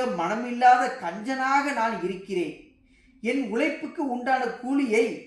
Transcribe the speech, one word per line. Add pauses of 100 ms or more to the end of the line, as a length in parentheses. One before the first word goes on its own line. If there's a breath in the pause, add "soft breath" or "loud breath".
(160)
மனமில்லாத (140)
கஞ்சனாக
நான்
இருக்கிறேன். (680 soft breath)
என்
உழைப்புக்கு
உண்டான (140)
கூலியை (220)